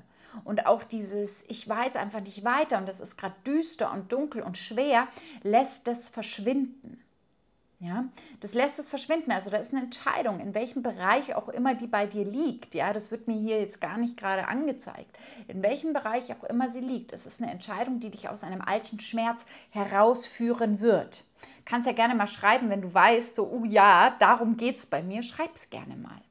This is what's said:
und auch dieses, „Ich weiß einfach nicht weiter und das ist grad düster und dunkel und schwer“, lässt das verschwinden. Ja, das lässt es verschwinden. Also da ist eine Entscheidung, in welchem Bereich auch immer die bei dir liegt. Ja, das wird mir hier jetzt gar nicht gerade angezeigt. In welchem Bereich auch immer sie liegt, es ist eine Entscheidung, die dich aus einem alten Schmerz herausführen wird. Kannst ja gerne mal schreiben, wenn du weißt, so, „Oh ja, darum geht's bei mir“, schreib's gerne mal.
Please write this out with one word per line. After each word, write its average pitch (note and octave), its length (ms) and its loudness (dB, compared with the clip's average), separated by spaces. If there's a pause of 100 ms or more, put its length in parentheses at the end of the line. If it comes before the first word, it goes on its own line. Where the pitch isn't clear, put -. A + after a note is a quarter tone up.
(440)
und G#3 220 -2
auch G#3+ 160 4
dieses, G#3 680 -8
„Ich - 180 -12
weiß A#3+ 300 -2
einfach G#3+ 240 -6
nicht G3 240 -10
weiter C4+ 320 0
und F#3+ 100 -4
das F#3+ 140 -12
ist - 160 -12
grad F#3+ 160 -8 (140)
düster D4+ 440 -2
und F#3+ 220 -8
dunkel C4 300 -4
und F3+ 160 -8
schwer“, B3 500 0 (340)
lässt A#3 440 2
das A#3+ 240 -6
verschwinden. A#3+ 920 -4 (800)
Ja, F#3 260 -4 (340)
das G3+ 140 -8
lässt C#4+ 260 0
es C#4+ 80 -8
verschwinden. D4+ 420 -2
Also G3 200 -2
da G#3 80 2
ist G#3+ 140 -8
eine C4 120 -2
Entscheidung, A#3+ 560 -2
in G3+ 120 -8
welchem A#3+ 300 -4
Bereich A3 540 2
auch - 120 -6
immer B3 280 0
die A#3+ 100 -8
bei G#3 200 0
dir G#3 180 -4
liegt. A#3 500 -4
Ja, E3 180 0
das G#3 200 -8
wird A3+ 160 -10
mir A3 100 0
hier A3 220 0
jetzt G3+ 200 -6
gar F#3 180 -6
nicht A#3+ 180 -2
gerade F#3+ 320 -2
angezeigt. - 680 -6 (300)
In F#3+ 160 -10
welchem C#4 300 0
Bereich B3 400 -2
auch - 100 -16
immer A#3+ 260 0
sie A#3+ 120 -8
liegt, B3+ 320 -6
es - 120 -12
ist - 160 -10
eine A#3+ 120 -6
Entscheidung, A3 480 -4
die A3 100 -10
dich - 180 -12
aus G#3 140 -10
einem F3+ 200 -8
alten G#3+ 360 -4
Schmerz A3+ 480 -4 (240)
herausführen A3 1080 2
wird. G#3 420 2 (420)
Kannst A#3+ 220 0
ja B3 60 0
gerne A#3 240 2
mal G#3 100 2
schreiben, A3+ 420 4
wenn G3 140 -2
du F3+ 100 -8
weißt, A3+ 440 6
so, G#3 120 2
„Oh A#3 160 -4
ja, G#3 540 10
darum A3+ 380 6
geht's A#3 280 -2
bei C#3+ 160 -2
mir“, F#3+ 220 -6
schreib's - 480 -8
gerne - 240 -14
mal. - 260 -16 (100)